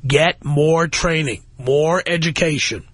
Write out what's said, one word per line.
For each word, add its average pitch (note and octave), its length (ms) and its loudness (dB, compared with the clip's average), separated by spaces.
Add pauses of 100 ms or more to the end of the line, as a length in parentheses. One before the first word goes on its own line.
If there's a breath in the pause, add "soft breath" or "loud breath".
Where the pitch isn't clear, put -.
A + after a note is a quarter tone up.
get D3 380 2
more D#3 420 2
training, D#3 560 -2 (140)
more D3 480 0
education. D#3+ 880 -2